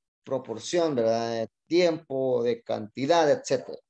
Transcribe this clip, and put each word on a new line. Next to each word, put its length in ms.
proporción, 720
¿verdad? 380
De 180
tiempo, 760
de 200
cantidad, 680
etcétera. 480